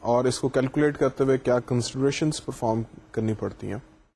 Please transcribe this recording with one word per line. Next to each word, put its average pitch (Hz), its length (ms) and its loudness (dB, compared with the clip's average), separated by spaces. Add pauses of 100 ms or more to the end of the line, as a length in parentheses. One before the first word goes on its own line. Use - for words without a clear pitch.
اور 120 240 2
اس 127 140 2
کو - 100 -2
کیلکولیٹ 143 500 2
کرتے 135 260 2
ہوئے 135 140 2
کیا 123 220 2
کنسیڈریشنز 135 840 -2
پرفارم 113 380 -2 (280)
کرنی 110 240 -2
پڑتی 101 320 -8
ہیں 98 120 -6 (380)